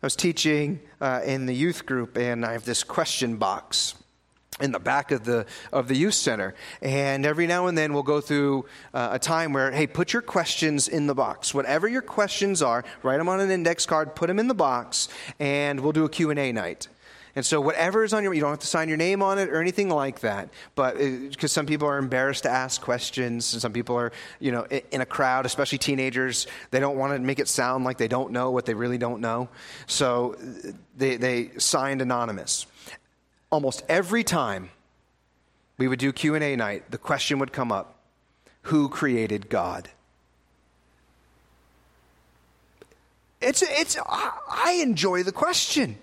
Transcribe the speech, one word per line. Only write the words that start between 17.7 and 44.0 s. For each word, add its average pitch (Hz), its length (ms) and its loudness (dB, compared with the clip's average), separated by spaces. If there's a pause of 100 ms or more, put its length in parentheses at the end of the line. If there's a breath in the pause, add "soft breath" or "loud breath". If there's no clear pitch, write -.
is 214 100 2
on 214 120 2
your, 190 100 0
you 156 60 2
don't 147 100 2
have 147 80 -4
to - 80 -8
sign 160 220 0
your 156 100 0
name 190 240 2
on 196 160 2
it 190 100 0
or 151 120 0
anything 185 280 0
like 139 320 0
that, 101 300 -2 (240 loud breath)
but, 127 260 2
uh, 135 380 -2
'cause 151 140 0
some 151 120 0
people 147 240 0
are 139 80 2
embarrassed 135 460 0
to 127 80 0
ask 131 320 -2
questions, 120 720 -2
and 117 80 -6
some 117 100 -2
people 120 240 -2
are, 120 140 0 (300 loud breath)
you 139 100 0
know, 120 200 -2
i-, 135 200 -2
in 139 100 -2
a 127 60 0
crowd, 131 400 2
especially 135 320 0
teenagers, 131 680 0 (220 loud breath)
they 131 100 2
don't 139 160 0
wanna 135 240 0
make 131 180 0
it 135 100 0
sound 127 360 0
like 127 120 -2
they 113 120 2
don't 123 240 0
know 127 180 0
what 127 160 0
they 117 80 0
really 120 240 -2
don't 120 240 -2
know. 120 260 -2 (380 loud breath)
So, 123 480 2
uh, - 380 -12 (240)
they, 131 200 2
they 120 400 0
signed 135 460 0
anonymous. 120 640 -2 (880 loud breath)
Almost 143 360 0
every 190 340 4
time 104 480 0 (1080)
we 131 100 2
would 127 100 0
do 135 140 2
Q 151 220 2
and 151 80 2
A 139 140 0
night, 104 340 -4
the - 80 -8
question 139 420 0
would 135 120 -2
come 123 200 -2
up, 95 240 -4 (640 soft breath)
"Who 151 260 2
created 113 600 -2
God?" 90 400 -2 (3500)
It's, 262 220 4
it's, 311 420 0